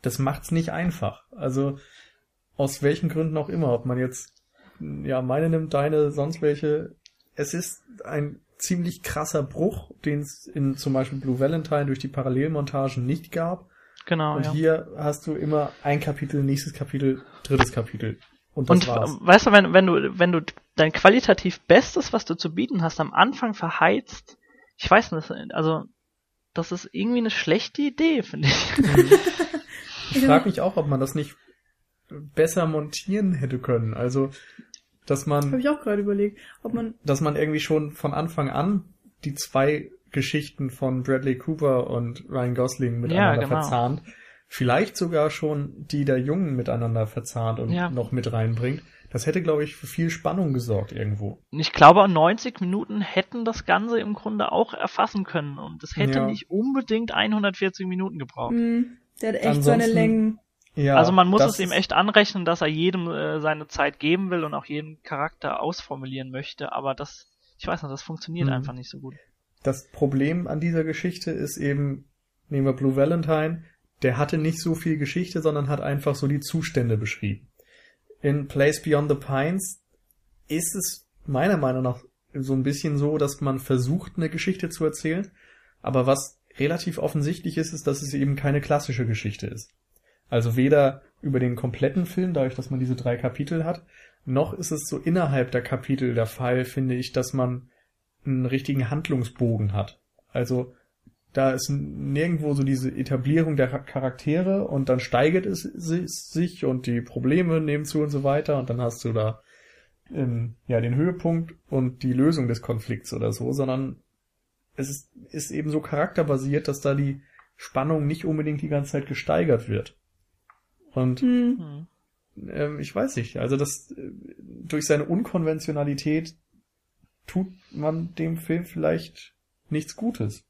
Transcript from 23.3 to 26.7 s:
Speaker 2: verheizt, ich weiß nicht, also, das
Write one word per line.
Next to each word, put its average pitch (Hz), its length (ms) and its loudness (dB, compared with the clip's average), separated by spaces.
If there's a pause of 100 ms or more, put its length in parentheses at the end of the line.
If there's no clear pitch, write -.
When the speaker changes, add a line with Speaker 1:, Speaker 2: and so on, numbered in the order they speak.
Speaker 2:
verheizt, - 840 -2 (400)
ich - 120 -6
weiß 220 240 6
nicht, 156 180 -6 (200)
also, 156 340 0 (680)
das - 180 -4